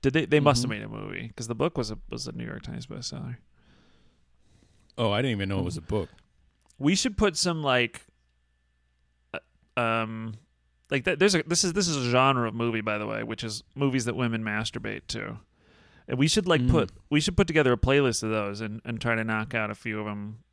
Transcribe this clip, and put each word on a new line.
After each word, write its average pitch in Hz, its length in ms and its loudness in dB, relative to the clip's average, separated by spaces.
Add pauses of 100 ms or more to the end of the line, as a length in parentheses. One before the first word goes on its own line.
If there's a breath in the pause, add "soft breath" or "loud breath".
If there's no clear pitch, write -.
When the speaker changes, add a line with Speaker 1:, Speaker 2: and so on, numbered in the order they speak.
Speaker 1:
Did 135 100 2
they? 156 140 2
They 147 140 6
must 139 220 4
have 123 80 -2
Speaker 2:
Mm-hmm. 107 100 -6 (120)
Speaker 1:
made 107 80 -10
a - 60 -10
movie 101 280 -10
'cause 113 140 -10
the 117 60 -2
book 160 240 -2
was 113 120 -2
a, 107 60 -8 (140)
was 117 160 -8
a 117 60 -10
New 117 120 -10
York - 180 -10
Times - 240 -12
bestseller. 123 500 -10 (1600 soft breath)
Speaker 2:
Oh, 113 120 2
I 107 120 2
didn't 131 160 0
even 98 100 -2
know 95 120 -2
it 90 40 -2
was 85 140 -6
a 80 40 -12
book. 98 280 -4 (680)
Speaker 1:
We 147 180 2
should 214 200 -2
put 196 200 2
some, 165 260 0
like, 127 400 2 (1300)
uh, - 480 -10
um, 113 540 -2 (560)
like, 139 140 -2
that, 175 160 0
there's 190 160 6
a, 156 80 2
this 165 200 0
is, 175 80 0
this 185 160 2
is 156 80 0
a 123 140 0
genre 127 380 4
of 110 60 -6
movie, 117 260 0
by 107 180 -2
the 104 80 -4
way, 110 160 -4
which 113 220 -8
is 110 180 -8 (140)
movies 135 300 0
that 117 100 -2
women 113 260 0
masturbate 107 640 -6
to. 107 300 -8 (720 soft breath)
And 127 100 -4
we 143 100 6
should, 185 200 2
like, 160 140 6
Speaker 2:
Mm. 123 80 2
Speaker 1:
put, 135 200 4 (200)
we 147 100 6
should 180 160 -2
put 196 100 6
together 151 260 4
a 120 60 4
playlist 135 460 4
of 107 60 -2
those 101 300 -4
and, 110 240 -8
and 113 160 -6
try 117 140 0
to 113 100 -2
knock 110 300 -4
out 107 160 -2
a 107 60 -8
few 107 240 -6
of 104 80 -6
'em 104 320 -10 (120)